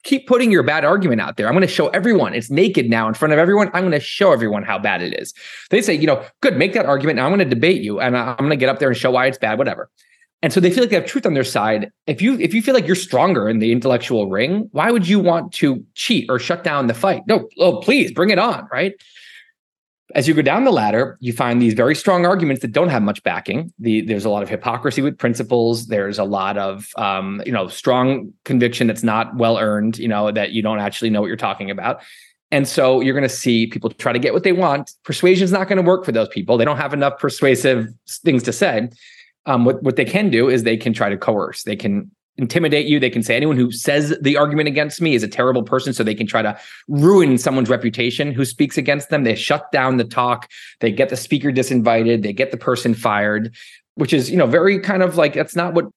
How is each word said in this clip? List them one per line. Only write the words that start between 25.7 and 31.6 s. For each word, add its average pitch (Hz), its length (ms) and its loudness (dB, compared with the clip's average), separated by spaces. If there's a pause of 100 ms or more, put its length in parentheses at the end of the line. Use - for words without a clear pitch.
There's 104 320 -2
a 101 60 -2
lot 101 340 -2
of, 98 380 -6
um, 98 500 -4
you 127 60 -4
know, 98 160 -2
strong 127 640 0 (120)
conviction 120 440 0
that's 107 160 -4
not 113 320 -2
well 113 200 2
earned, 107 420 -2
you 117 100 -4
know, 104 240 0
that 101 180 -4
you 110 120 -4
don't 110 180 -2
actually 104 300 -4
know 104 100 0
what 104 80 -2
you're 107 80 -6
talking 101 340 -6